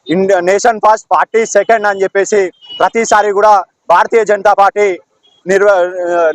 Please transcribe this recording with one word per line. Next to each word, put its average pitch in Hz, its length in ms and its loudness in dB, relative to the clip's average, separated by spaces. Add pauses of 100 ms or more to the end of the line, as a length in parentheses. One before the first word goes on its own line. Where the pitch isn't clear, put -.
ఇండి-, 190 340 0
నేషన్ 202 440 0
ఫస్ట్, 214 280 0
పార్టీ 196 340 -2
సెకండ్ 208 400 0
అని 196 160 -2
చెప్పేసి 190 480 -2 (280)
ప్రతిసారి 208 540 0
కూడా 202 320 2 (240)
భారతీయ 214 360 2
జనతా 202 280 0
పార్టీ 196 460 0 (480)
నిర్వ-, 190 400 2 (480)